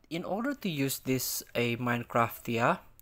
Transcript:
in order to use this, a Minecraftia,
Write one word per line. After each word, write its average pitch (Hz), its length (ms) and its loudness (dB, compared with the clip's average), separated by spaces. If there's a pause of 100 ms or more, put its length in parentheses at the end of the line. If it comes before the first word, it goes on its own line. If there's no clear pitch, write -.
in 170 160 -4
order 233 300 -2
to 214 160 -4
use 135 300 0
this, - 420 -2 (120)
a 120 220 2
Minecraftia, 120 1000 2 (240)